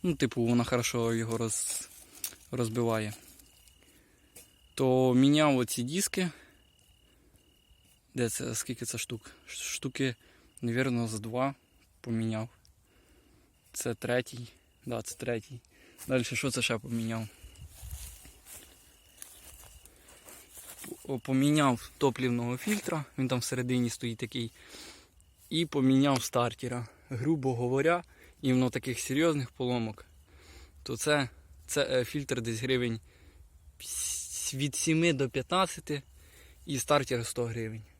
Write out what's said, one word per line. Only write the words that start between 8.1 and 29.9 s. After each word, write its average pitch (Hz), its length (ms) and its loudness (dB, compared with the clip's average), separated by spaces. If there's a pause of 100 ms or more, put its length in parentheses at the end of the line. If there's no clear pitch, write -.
Де 120 160 2
це? 117 260 -4
Скільки - 300 -6
це - 120 -6
штук? - 340 -8 (160)
Ш-, - 160 -12
штуки, 131 520 -4 (460)
навірно, 120 460 0
з 110 120 -6
два 123 360 -2 (460)
поміняв. 113 480 -2 (1200)
Це 120 200 -4
третій. 120 540 -2 (380)
Да, 117 160 -4
це - 140 -10
третій. 120 440 -6 (480)
Дальше 127 280 0
що 131 160 -2
це - 100 -2
ще 117 160 0
поміняв? 113 500 -4 (3750)
П-, 135 100 -4
поміняв 139 800 2
топлівного 123 600 2
фільтра, 180 480 -2 (120)
він 131 100 0
там 127 120 0
всередині 123 500 0
стоїть 113 280 -6
такий. 117 340 -6 (1000)
І 160 160 0
поміняв 135 580 4
стартера. 120 640 -2 (220)
Грубо 131 460 0
говоря, 139 480 2 (380)
іменно 127 280 4
таких 120 300 -4
серйозних 147 520 2
поломок, 120 540 -2 (800)